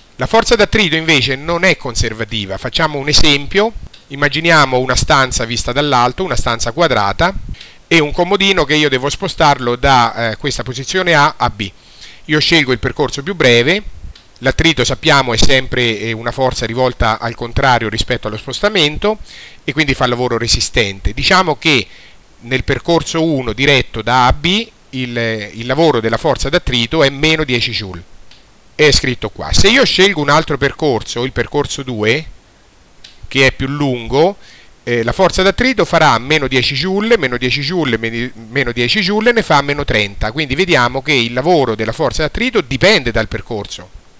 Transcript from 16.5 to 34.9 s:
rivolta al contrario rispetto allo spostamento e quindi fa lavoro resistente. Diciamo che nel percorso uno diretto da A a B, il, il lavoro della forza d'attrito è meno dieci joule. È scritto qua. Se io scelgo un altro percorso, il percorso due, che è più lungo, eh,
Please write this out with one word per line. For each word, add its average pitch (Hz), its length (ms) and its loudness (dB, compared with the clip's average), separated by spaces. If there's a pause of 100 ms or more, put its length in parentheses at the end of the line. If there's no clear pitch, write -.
rivolta 117 520 0
al 117 140 -6
contrario 120 560 0
rispetto 113 380 -4
allo 107 100 -8
spostamento 190 800 -2 (460)
e 131 100 -6
quindi 147 220 0
fa 135 100 -2
lavoro 120 320 0
resistente. 107 760 -2
Diciamo 185 420 2
che 139 320 0 (540)
nel 127 220 -4
percorso 160 600 0
uno 135 280 -2
diretto 123 520 0
da 123 220 2
A - 20 6
a 127 60 4
B, 175 340 -2 (240)
il, 117 600 -4
il 113 120 -12
lavoro 135 340 2
della 113 180 0
forza 139 320 0
d'attrito 131 520 0
è 139 80 4
meno 156 340 0
dieci 123 280 -2
joule. 95 320 -10 (720)
È 151 160 4
scritto 123 400 0
qua. - 220 -8
Se - 160 8
io 254 140 4
scelgo 185 380 2
un 139 80 0
altro 151 300 2
percorso, 131 640 -2
il 131 80 -6
percorso 135 500 -4
due, 123 440 -2 (1000)
che 135 200 2
è 131 40 4
più 135 160 -6
lungo, 139 680 0 (460)
eh, 120 180 -2